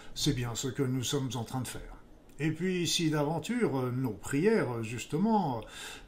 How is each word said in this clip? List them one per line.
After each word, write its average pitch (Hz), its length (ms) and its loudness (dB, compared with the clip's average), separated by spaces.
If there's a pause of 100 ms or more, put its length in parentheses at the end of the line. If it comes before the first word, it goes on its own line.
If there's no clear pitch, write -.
(140)
c'est 143 200 2
bien 120 200 -2
ce 120 140 -2
que 131 160 0
nous 127 180 0
sommes 131 320 0
en 120 80 -2
train 127 200 -4
de 113 60 -4
faire. - 300 -10 (420)
Et 156 120 2
puis, 175 340 0
si 156 240 2
d'aventure, 156 680 2
euh, 127 120 0
nos 123 220 0
prières, 143 720 2
justement, 147 800 0 (460)